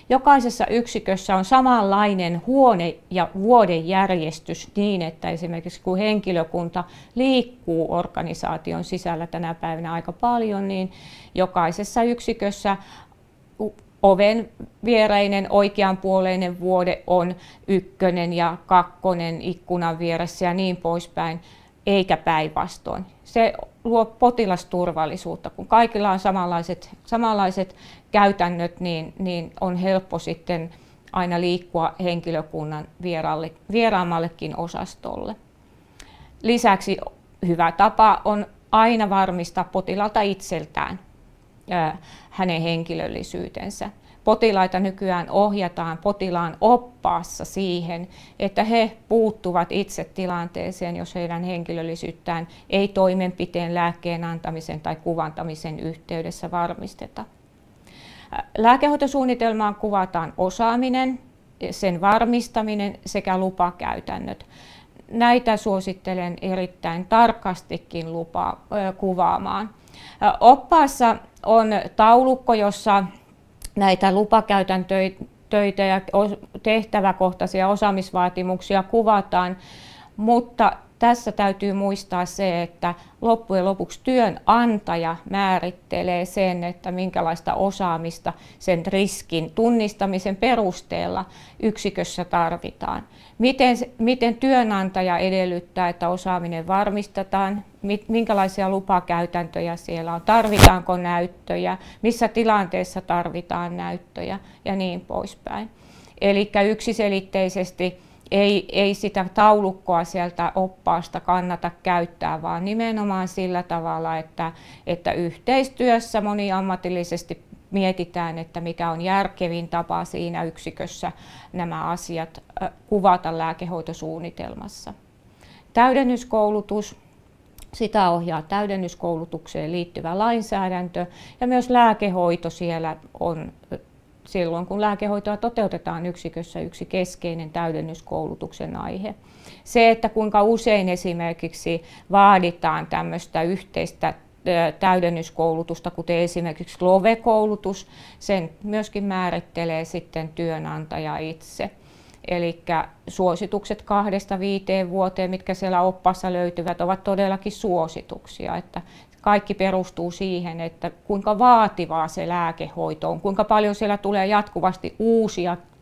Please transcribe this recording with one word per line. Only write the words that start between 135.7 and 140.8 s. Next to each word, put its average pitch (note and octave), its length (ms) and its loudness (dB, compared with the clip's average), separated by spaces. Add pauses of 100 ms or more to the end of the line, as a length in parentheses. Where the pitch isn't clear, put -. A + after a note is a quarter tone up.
yksikössä, E3+ 540 -10
yksi E3+ 260 -10
keskeinen E3+ 640 -6
täydennyskoulutuksen D#3+ 1300 -8
aihe. G3+ 380 -10 (500)
Se, A#3 260 6
että A3+ 180 2
kuinka G#3+ 340 2
usein G#3+ 460 4